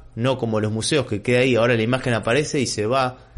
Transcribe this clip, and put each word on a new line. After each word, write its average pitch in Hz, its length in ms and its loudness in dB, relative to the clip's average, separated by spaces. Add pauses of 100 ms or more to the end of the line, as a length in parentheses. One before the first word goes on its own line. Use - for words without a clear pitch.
(140)
no 123 240 0
como 110 220 -2
los 107 120 -2
museos 120 340 0
que 107 160 -6
queda 123 180 2
ahí, 131 140 4
ahora 117 220 4
la 110 60 2
imagen 127 320 0
aparece 135 460 0
y 117 60 0
se 104 200 -4
va. 127 320 0 (200)